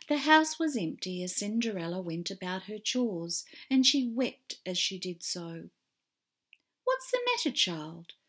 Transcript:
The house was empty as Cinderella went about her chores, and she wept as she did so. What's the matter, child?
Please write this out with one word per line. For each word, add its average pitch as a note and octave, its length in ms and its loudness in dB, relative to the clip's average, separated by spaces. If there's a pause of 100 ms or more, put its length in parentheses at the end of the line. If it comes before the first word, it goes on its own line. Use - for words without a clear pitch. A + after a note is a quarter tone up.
The D4 120 2
house D#4 400 6
was D#4 180 2
empty F3+ 460 -2
as F3+ 120 2
Cinderella G3+ 640 0
went E3+ 300 -4
about F#3 340 -6
her G#3+ 140 -10
chores, G#3 680 -2 (280)
and C4 140 6
she C4 220 4
wept - 560 -4
as F#3 140 -4
she F#3 220 -2
did F3+ 240 -8
so. E3+ 460 -6 (1120)
What's B4+ 260 0
the B4 160 0
matter, A#4 260 0
child? E3 640 -4 (160)